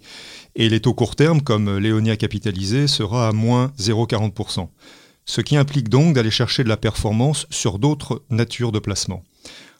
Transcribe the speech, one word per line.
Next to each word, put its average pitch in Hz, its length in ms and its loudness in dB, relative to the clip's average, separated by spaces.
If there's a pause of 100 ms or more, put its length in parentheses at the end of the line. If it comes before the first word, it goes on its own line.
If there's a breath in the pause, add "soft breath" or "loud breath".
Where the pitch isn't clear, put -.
(560 loud breath)
Et 110 120 2
les 110 120 2
taux 123 140 2
court - 220 0
terme, 156 240 4
comme 107 380 0
Léonia 110 380 2
capitalisé, 104 720 -2
sera 117 420 0
à 110 40 2
moins 123 460 2
zéro 110 280 0
quarante 107 280 -2
pour - 160 -8
cent. - 220 -6 (520 loud breath)
Ce - 160 -4
qui 147 160 0
implique 139 320 0
donc 143 260 4
d'aller 113 160 2
chercher 123 340 0
de 113 40 0
la 107 80 2
performance 113 760 0
sur 101 280 -2
d'autres 143 520 -2
natures 117 420 -2
de 107 60 0
placement. 95 460 -6 (560 loud breath)